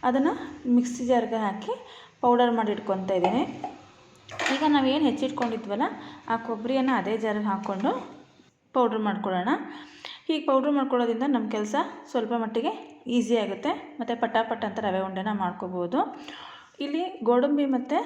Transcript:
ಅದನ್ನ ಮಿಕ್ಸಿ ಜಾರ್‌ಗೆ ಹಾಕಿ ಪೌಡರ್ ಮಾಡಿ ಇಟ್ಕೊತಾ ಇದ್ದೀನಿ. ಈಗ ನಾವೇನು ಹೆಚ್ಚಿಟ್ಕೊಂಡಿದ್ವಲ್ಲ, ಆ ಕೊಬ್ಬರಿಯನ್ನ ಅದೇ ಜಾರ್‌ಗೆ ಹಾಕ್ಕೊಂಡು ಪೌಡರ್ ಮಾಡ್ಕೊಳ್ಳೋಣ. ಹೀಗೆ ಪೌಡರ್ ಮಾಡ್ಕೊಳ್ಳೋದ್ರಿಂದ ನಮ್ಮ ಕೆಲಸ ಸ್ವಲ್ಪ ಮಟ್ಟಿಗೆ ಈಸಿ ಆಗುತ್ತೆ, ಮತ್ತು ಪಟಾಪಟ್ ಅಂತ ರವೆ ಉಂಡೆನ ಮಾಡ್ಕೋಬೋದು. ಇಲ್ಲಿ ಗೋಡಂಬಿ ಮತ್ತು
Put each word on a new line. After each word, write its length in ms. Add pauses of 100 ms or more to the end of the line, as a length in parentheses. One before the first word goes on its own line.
ಅದನ್ನ 300 (340)
ಮಿಕ್ಸಿ 400
ಜಾರ್‌ಗೆ 300
ಹಾಕಿ 360 (480)
ಪೌಡರ್ 320
ಮಾಡಿ 200
ಇಟ್ಕೊತಾ 420
ಇದ್ದೀನಿ. 280 (1080)
ಈಗ 160
ನಾವೇನು 360
ಹೆಚ್ಚಿಟ್ಕೊಂಡಿದ್ವಲ್ಲ, 840 (400)
ಆ 80
ಕೊಬ್ಬರಿಯನ್ನ 580
ಅದೇ 220
ಜಾರ್‌ಗೆ 320
ಹಾಕ್ಕೊಂಡು 440 (800)
ಪೌಡರ್ 240
ಮಾಡ್ಕೊಳ್ಳೋಣ. 520 (760)
ಹೀಗೆ 200
ಪೌಡರ್ 260
ಮಾಡ್ಕೊಳ್ಳೋದ್ರಿಂದ 540
ನಮ್ಮ 240
ಕೆಲಸ 240 (320)
ಸ್ವಲ್ಪ 260
ಮಟ್ಟಿಗೆ 400 (340)
ಈಸಿ 300
ಆಗುತ್ತೆ, 360 (240)
ಮತ್ತು 240
ಪಟಾಪಟ್ 440
ಅಂತ 160
ರವೆ 200
ಉಂಡೆನ 320
ಮಾಡ್ಕೋಬೋದು. 680 (800)
ಇಲ್ಲಿ 220 (200)
ಗೋಡಂಬಿ 440
ಮತ್ತು 400